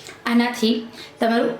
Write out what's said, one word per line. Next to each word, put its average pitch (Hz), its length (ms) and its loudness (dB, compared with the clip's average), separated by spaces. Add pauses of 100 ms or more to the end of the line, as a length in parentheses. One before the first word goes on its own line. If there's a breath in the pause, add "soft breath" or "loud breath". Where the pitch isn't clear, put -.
(260 loud breath)
આનાથી 233 640 2 (320 loud breath)
તમારું 233 400 2